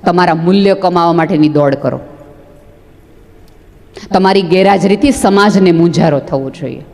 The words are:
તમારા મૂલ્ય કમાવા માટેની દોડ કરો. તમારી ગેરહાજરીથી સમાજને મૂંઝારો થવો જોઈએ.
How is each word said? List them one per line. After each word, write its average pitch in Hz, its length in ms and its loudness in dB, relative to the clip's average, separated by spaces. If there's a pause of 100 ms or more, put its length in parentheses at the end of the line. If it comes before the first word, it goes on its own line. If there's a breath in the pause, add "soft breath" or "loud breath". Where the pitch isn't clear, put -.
તમારા 175 300 0
મૂલ્ય 190 400 0
કમાવા 175 380 0
માટેની 160 360 2
દોડ 147 260 0
કરો. - 260 -6 (2000 loud breath)
તમારી 190 300 0
ગેરહાજરીથી 190 680 0
સમાજને 196 640 2
મૂંઝારો 165 460 0
થવો 135 320 -6
જોઈએ. 127 320 -12 (120)